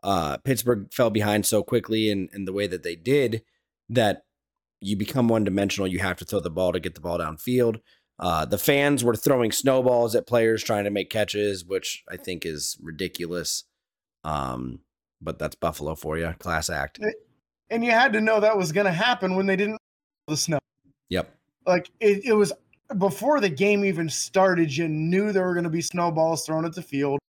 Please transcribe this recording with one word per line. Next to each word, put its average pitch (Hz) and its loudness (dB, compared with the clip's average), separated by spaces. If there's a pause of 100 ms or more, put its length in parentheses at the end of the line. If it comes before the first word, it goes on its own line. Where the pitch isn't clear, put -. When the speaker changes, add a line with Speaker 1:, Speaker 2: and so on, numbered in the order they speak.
Speaker 1:
Uh, 85 0
Pittsburgh 120 0
fell 117 2
behind 104 2
so 107 2
quickly 110 0
in, 98 -2
in 101 -8
the 92 -6
way 101 0
that 87 -6
they 87 -6
did 113 0 (460)
that 110 2 (560)
you 98 -4
become 117 0
one-dimensional. 101 2
You 90 -2
have 92 -2
to 87 -14
throw 101 -2
the 85 -8
ball 90 0
to 87 -2
get 82 -8
the 80 -20
ball 85 -4
downfield. 110 -2 (380)
Uh, 80 0
the 101 -2
fans 143 2
were 117 2
throwing 120 2
snowballs 123 2
at - 0
players 113 2
trying 104 -2
to 104 0
make 101 -4
catches, 104 -2
which - -6
I 92 -12
think 87 -8
is 76 -8
ridiculous. 85 -8 (600)
Um, 64 -6 (400)
but 78 -8
that's 76 -6
Buffalo 78 -4
for 78 -6
you, 82 -4
class 80 -4
act. 73 -6 (680)
Speaker 2:
And 233 -2
you 240 0
had 233 4
to 220 2
know 214 4
that 214 4
was 175 0
gonna 196 2
happen 190 0
when 190 0
they 190 2
didn't 208 -2 (500)
the 151 -2
snow. 151 -2 (520)
Speaker 1:
Yep. - -4 (320)
Speaker 2:
Like, 180 2 (100)
it, 202 4
it 247 2
was 208 4 (460)
before 240 2
the 196 2
game 202 2
even 170 0
started, 170 2
you 165 -2
knew 175 0
there 185 2
were 180 0
gonna 170 0
be 165 -2
snowballs 165 0
thrown 160 -2
at 165 -6
the 185 -10
field. 139 -2 (120)